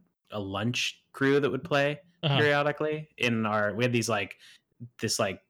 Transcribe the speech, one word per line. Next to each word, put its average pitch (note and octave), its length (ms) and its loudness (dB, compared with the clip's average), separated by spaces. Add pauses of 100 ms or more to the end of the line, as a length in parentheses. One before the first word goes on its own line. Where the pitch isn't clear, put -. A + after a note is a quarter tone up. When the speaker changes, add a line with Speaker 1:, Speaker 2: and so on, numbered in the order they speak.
(300)
Speaker 1:
a G#2+ 100 -6
lunch G2+ 640 -4 (120)
crew C#3 260 4
that C#3 100 2
would C3 140 -4
play C#3+ 360 0 (220)
Speaker 2:
Uh-huh. C#3 160 0
Speaker 1:
periodically D3 800 0
in A#2 300 0
our, G#2 260 0
we A2+ 100 0
had A#2+ 80 2
these, A2+ 160 2
like, G#2 300 -2 (640)
this, G#2+ 200 -2
like, G2 300 0